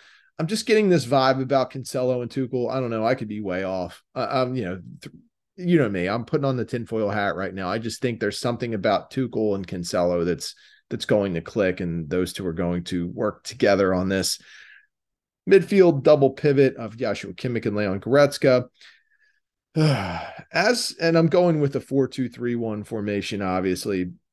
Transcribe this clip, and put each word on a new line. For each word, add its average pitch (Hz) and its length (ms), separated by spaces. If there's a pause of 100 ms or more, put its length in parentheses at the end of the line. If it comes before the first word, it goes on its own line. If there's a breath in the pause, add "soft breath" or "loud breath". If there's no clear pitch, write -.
(360 soft breath)
I'm 160 120
just 220 180
getting 214 220
this 151 180
vibe 131 340
about 131 300
Cancelo 127 520
and 117 80
Tuchel. 123 420
I 131 80
don't 120 100
know. 113 160
I 127 80
could 113 140
be 107 120
way 95 220
off. 92 400 (140)
Uh, 117 120
um, 127 280
you 113 80
know, 90 160 (200)
th-, - 140 (420)
you 180 220
know 123 100
me. 92 200
I'm 113 160
putting 139 200
on 131 120
the 113 80
tinfoil 113 440
hat 101 280
right 92 180
now. 95 140
I 104 100
just 113 240
think 117 160
there's 104 220
something 120 340
about 98 380
Tuchel 113 420
and 95 100
Cancelo 87 600
that's, - 320 (340 soft breath)
that's 117 140
going 101 300
to 82 60
click, 92 400
and 85 300
those 87 220
two 98 140
are 85 60
going 87 320
to 87 220
work - 380
together 98 500
on 92 140
this. 95 320 (1080 loud breath)
Midfield 180 540
double 139 280
pivot 139 460
of 110 200
Joshua 101 360
Kimmich 120 340
and 104 100
Leon 101 240
Goretzka. 131 640 (1120 soft breath)
<sighs> 110 760
As, 226 480
and 165 180
I'm 165 80
going 175 340
with 139 160
a 127 40
four 135 280
two 131 200
three 120 260
one 107 300
formation, 104 580
obviously. 92 680 (200)